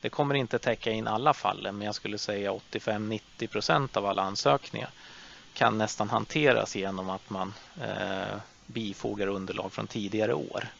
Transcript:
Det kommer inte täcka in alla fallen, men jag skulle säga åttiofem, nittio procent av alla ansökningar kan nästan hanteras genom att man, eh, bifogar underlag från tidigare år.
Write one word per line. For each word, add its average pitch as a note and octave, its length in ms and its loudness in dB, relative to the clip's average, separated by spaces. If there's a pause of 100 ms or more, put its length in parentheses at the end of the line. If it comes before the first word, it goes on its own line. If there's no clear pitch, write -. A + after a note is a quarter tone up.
Det A#2+ 100 -2
kommer C#3+ 240 2
inte B2+ 240 2
täcka A2+ 320 0
in A2 160 -2
alla A#2+ 280 4
fallen, G2 440 -2
men G#2 80 -4
jag G#2 80 -4
skulle G#2 240 -6
säga G2+ 340 -2
åttiofem, G#2+ 560 -4
nittio - 380 -6
procent C#3+ 500 2
av G2+ 100 2
alla G2 160 2
ansökningar G#2+ 680 2 (640)
kan A2+ 240 4
nästan A2 320 0
hanteras A#2 680 4
genom F#2+ 340 -2
att F#2+ 200 -8
man, G2 240 -4 (280)
eh, G2+ 560 -4 (280)
bifogar G#2 600 -4
underlag G2 460 -4
från A2 140 -4
tidigare G#2+ 480 0
år. - 340 -4 (120)